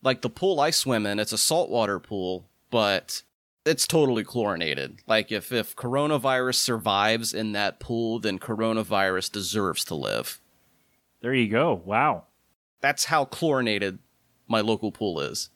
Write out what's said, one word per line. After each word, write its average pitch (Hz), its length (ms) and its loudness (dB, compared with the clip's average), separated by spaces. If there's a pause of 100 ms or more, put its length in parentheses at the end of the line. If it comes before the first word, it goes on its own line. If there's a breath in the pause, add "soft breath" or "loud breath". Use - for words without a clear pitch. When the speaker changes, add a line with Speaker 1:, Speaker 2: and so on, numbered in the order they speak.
Speaker 1:
Like, 131 180 0
the 123 80 -2
pool 180 300 0
I 147 120 2
swim 117 340 0
in, 104 140 -2
it's 107 120 -2
a 110 60 -4
saltwater 113 640 0
pool, 92 500 -6 (200)
but 101 540 2 (420)
it's 156 220 2
totally 131 360 2
chlorinated. 82 840 -2
Like, 110 240 2
if, 104 200 -6
if 113 240 -4
coronavirus 127 800 0
survives 110 800 2
in 107 200 -4
that 101 260 -2
pool, 117 400 -4
then 101 200 -2
coronavirus 104 920 0
deserves 95 540 -2
to 82 100 -6
live. 57 460 -4 (800)
Speaker 2:
There 123 120 -2
you 123 160 4
go. 117 360 2
Wow. 107 380 0 (580)
Speaker 1:
That's 143 240 0
how 147 200 2
chlorinated 110 760 0 (480)
my 113 140 2
local 107 300 0
pool 90 280 -2
is. 67 360 -4